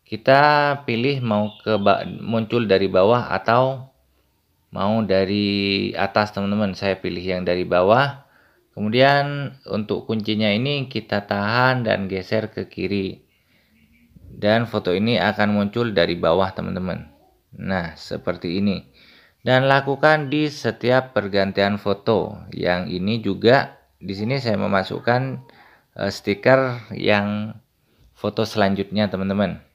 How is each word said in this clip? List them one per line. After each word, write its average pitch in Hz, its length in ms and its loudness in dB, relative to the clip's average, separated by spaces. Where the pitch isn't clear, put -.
Kita 143 840 2
pilih 123 340 -2
mau 104 400 0
ke 110 160 0
ba-, 101 320 2
muncul 113 560 -2
dari 98 240 4
bawah 101 400 4
atau 127 640 0
mau 101 320 0
dari 98 880 0
atas, 104 400 0
teman-teman. 101 400 -2
Saya 98 240 -2
pilih 90 240 -6
yang 90 240 -4
dari 90 160 0
bawah. 98 640 2
Kemudian 139 800 2
untuk 104 320 -4
kuncinya 107 480 -2
ini 131 400 -2
kita 107 320 -4
tahan 120 640 0
dan 98 240 -2
geser 104 400 -4
ke 101 160 -8
kiri. 95 560 -6
Dan 110 480 0
foto 95 240 -2
ini 107 240 0
akan 104 400 0
muncul 104 400 -2
dari 87 240 2
bawah, 90 320 2
teman-teman. 92 560 -8
Nah, 90 400 -6
seperti 87 640 -6
ini. 98 240 -2
Dan 131 320 2
lakukan 139 560 2
di 147 240 -2
setiap 127 640 -2
pergantian 98 640 0
foto. 101 560 -2
Yang 90 480 -2
ini 110 240 -2
juga, 104 560 2
di - 160 -12
sini 117 320 -4
saya 107 160 0
memasukkan, 117 800 -2
eh, - 160 -4
stiker 123 880 0
yang 104 560 0
foto 107 320 -4
selanjutnya, 98 640 0
teman-teman. 95 560 -2